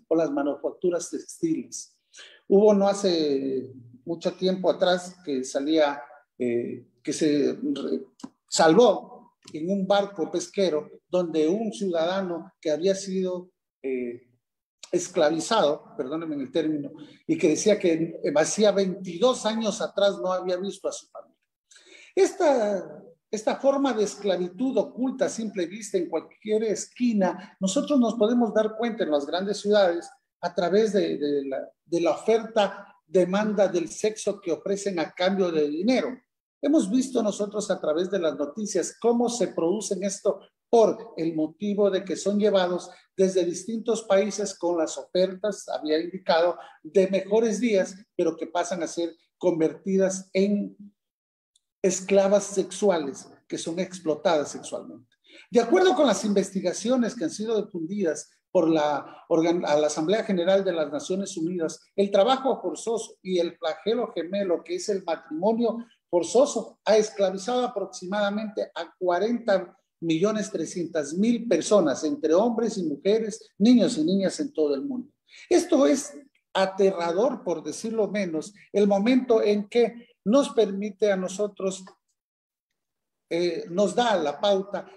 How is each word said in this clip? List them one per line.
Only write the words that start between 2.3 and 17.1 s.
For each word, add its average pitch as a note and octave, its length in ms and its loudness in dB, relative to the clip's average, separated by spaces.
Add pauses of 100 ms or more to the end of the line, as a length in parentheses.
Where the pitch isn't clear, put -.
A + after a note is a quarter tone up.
Hubo G#3 260 6
no G3 140 4
hace C#3+ 840 0 (320)
mucho E3 300 -6
tiempo F#3 360 0
atrás F3+ 540 0
que C3 200 -4
salía, C#3+ 540 0 (400)
eh, A#2+ 480 -4 (160)
que D3 120 -4
se D3 400 2
re-, C#3 500 -6 (420)
salvó - 920 2 (120)
en E3 200 -6
un G3 160 -2
barco G3 440 0
pesquero E3 600 -2 (180)
donde D#3+ 400 0
un G#3+ 240 -2
ciudadano F3 880 -4
que D#3+ 100 -4
había F3+ 240 2
sido, F#3 560 -6 (320)
eh, B2 460 -6 (640)
esclavizado, D#3+ 1040 0
perdónenme D3+ 400 -6
el C3+ 160 -8
término, D3+ 400 -2 (340)